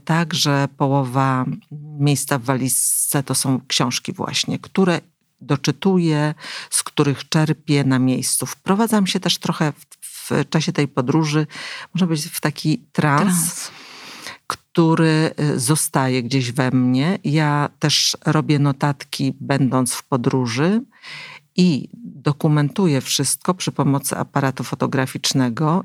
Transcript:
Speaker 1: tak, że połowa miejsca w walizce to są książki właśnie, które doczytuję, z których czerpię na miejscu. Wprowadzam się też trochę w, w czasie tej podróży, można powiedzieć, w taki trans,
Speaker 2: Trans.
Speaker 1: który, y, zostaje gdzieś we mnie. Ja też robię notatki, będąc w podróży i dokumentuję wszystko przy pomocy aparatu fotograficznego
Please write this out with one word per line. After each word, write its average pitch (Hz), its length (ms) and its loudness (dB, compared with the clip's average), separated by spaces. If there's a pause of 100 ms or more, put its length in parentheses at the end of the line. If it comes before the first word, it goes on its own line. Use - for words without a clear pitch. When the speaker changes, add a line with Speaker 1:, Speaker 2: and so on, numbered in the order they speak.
Speaker 1:
tak, 165 300 0
że 139 420 2
połowa 135 680 2 (560)
miejsca 143 380 2
w 117 40 -6
walizce 131 800 0
to 135 120 -4
są 131 340 0
książki - 440 -2
właśnie, - 460 -4
które 180 420 0 (400)
doczytuję, 151 920 0 (360)
z - 120 -2
których - 460 -4
czerpię 151 560 0
na 131 140 2
miejscu. 127 480 -2
Wprowadzam 208 600 0
się 185 140 -4
też 180 180 -2
trochę 160 340 -2
w, - 340 -20
w - 440 -4
czasie 165 220 0
tej 143 160 0
podróży, 151 580 0 (480)
można 175 120 2
powiedzieć, 160 260 -2
w - 80 -8
taki 151 380 -2 (140)
trans, 147 320 2
Speaker 2:
Trans. 175 460 -2 (760)
Speaker 1:
który, 160 840 4 (100)
y, 139 200 2
zostaje 131 640 2
gdzieś 120 300 0
we 127 180 2
mnie. 127 540 2
Ja 147 440 2 (100)
też - 380 0 (100)
robię 147 320 2
notatki, 139 800 -2
będąc 131 540 0
w - 80 -8
podróży 131 800 0 (760)
i 180 320 2 (160)
dokumentuję 147 960 0
wszystko - 540 -2
przy - 180 -4
pomocy 139 440 0
aparatu 135 480 -2
fotograficznego 135 1200 -2